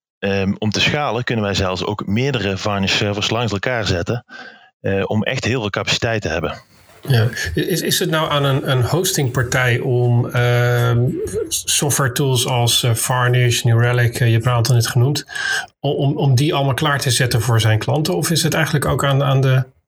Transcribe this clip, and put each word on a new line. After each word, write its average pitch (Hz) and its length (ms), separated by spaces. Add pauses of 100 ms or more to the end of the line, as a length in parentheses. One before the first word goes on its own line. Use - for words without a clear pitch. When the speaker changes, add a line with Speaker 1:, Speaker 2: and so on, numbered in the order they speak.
(180)
Speaker 1:
ehm, 98 400
om 107 120
te - 100
schalen 127 440
kunnen 113 200
wij 101 100
zelfs 92 300
ook - 220
meerdere 104 500
Varnish 98 400
servers 104 340
langs 113 220
elkaar 110 340
zetten, 104 380 (560)
eh, 98 260
om 110 160
echt 131 220
heel 131 160
veel 104 100
capaciteit 113 520
te - 60
hebben. 80 340 (460)
Speaker 2:
Ja. 120 200 (260)
Is, 160 260
is - 180
het 175 120
nou 165 200
aan 143 140
een, 139 260
een 127 140
hostingpartij 127 920
om, 123 500
ehm, 120 800 (400)
software - 640
tools 131 340
als, 120 360
eh, 120 120
Varnish, 123 680
New 117 180
Relic, 120 400
eh, 123 60
je 113 60
hebt 113 140
een 123 60
aantal 120 220
net 117 120
genoemd, 123 400 (540)
o-, 185 80
om, 151 280
om 139 180
die 147 200
allemaal 139 200
klaar 143 240
te 131 120
zetten 120 300
voor 113 200
zijn 107 180
klanten? 151 380
Of 165 140
is 151 120
het 151 120
eigenlijk 156 300
ook 143 200
aan, 139 180
aan 135 180
de 131 240 (220)